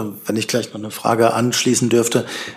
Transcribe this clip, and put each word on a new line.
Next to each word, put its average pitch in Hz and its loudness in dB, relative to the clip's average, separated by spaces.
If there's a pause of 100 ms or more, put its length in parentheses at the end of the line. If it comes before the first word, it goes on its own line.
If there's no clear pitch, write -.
(260)
wenn 104 -2
ich 110 -2
gleich 113 -2
noch 104 -12
eine 107 -10
Frage 113 2
anschließen 120 2
dürfte, 117 2 (320)